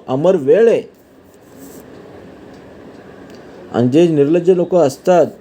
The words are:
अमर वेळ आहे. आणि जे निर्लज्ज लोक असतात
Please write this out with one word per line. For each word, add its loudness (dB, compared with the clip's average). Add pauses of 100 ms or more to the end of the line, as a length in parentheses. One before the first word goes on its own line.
अमर -2
वेळ 2
आहे. 0 (3000)
आणि 0
जे 2
निर्लज्ज 0
लोक 0
असतात 0 (160)